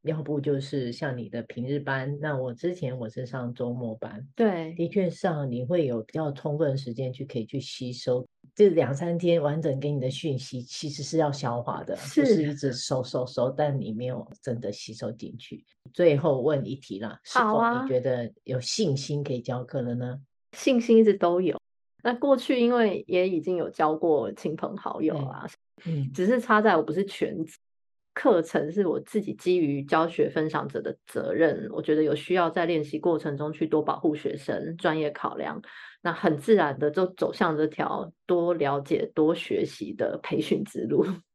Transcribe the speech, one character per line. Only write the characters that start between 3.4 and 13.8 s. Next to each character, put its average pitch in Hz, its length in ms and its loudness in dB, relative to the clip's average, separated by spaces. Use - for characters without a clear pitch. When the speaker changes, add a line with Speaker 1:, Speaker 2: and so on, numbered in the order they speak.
Speaker 1:
周 120 200 -4
末 120 220 -6
班。 110 300 -12
Speaker 2:
对。 170 380 0
Speaker 1:
的 170 140 -2
确 190 220 0
上 151 420 -2
你 123 140 -4
会 170 200 2
有 117 160 -2
比 - 120 -14
较 156 180 -2
充 147 260 -4
分 151 140 2
的 135 60 -2
时 120 160 -8
间 127 180 -4
去， 135 140 -10
可 - 120 -8
以 110 80 -4
去 139 140 -6
吸 127 320 -8
收， 123 340 -2
这 208 140 8
两 143 240 4
三 170 240 -2
天 170 240 4
完 147 200 0
整 143 180 0
给 147 120 -2
你 143 80 0
的 127 100 -2
讯 135 300 -4
息 127 220 -10
其 - 280 -10
实 139 140 -10
是 160 140 -2
要 151 120 4
消 120 320 -4
化 104 220 -6
的， - 140 -6
Speaker 2:
是。 - 240 0
Speaker 1:
不 269 60 4
是 175 160 4
一 147 100 -2
直 139 180 -2
收 127 320 -4
收 127 220 -4
收， 127 240 0
但 139 280 0
你 107 140 -4